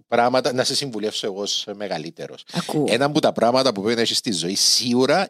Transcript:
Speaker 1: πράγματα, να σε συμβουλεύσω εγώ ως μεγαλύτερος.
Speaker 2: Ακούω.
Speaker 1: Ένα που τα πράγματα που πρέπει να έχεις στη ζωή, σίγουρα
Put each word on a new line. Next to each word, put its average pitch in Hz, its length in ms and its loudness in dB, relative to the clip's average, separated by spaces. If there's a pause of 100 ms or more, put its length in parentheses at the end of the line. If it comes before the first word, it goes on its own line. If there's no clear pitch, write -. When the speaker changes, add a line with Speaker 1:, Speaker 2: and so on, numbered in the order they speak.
Speaker 1:
πράγματα, 123 460 2
να 127 100 0
σε 127 120 -2
συμβουλεύσω 107 520 -4
εγώ 98 140 -6
ως - 240 -4 (100)
μεγαλύτερος. 85 680 -8 (100)
Speaker 2:
Ακούω. 156 360 -2
Speaker 1:
Ένα 135 220 2
που 151 80 2
τα 120 120 4
πράγματα 123 420 2
που 98 80 -4
πρέπει 113 140 0
να 117 60 0
έχεις 110 160 0
στη - 140 -4
ζωή, 87 240 -2
σίγουρα 127 760 2